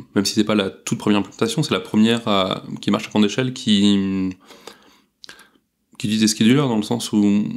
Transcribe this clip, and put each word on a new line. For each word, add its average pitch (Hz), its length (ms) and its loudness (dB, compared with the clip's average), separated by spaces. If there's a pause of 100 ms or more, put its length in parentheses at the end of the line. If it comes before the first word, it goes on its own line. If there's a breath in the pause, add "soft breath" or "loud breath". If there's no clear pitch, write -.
(140)
même 101 120 2
si - 100 -4
c'est 107 80 4
pas 107 100 -2
la 98 160 0
toute - 300 -8
première 104 200 0
implémentation, 113 440 -4
c'est 117 100 -4
la 95 60 0
première 113 480 0
à, 98 360 0 (180)
qui 107 100 -4
marche 107 160 -2
à - 20 -18
grande 107 160 2
échelle, 127 280 -2
qui, 98 840 0 (1600 loud breath)
qui - 100 -6
utilise 110 140 0
des 110 60 6
schedulers, 123 400 4
dans 113 100 -2
le 104 60 -2
sens 117 280 -6
où, 110 60 0
moi, 104 400 2